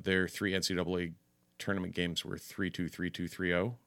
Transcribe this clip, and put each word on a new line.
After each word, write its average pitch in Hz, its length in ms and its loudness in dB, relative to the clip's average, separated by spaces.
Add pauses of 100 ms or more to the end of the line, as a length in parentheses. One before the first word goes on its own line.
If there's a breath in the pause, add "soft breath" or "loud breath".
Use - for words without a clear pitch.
their 92 260 4
three 95 260 0
N 92 80 2
C 92 120 2
double 87 240 2
A 87 120 0 (480)
tournament 95 360 -2
games 87 300 0
were - 140 -6
three - 320 -4
two, 85 180 -2
three 87 220 -2
two, 87 180 -4
three 87 260 2
oh. 110 220 2 (100)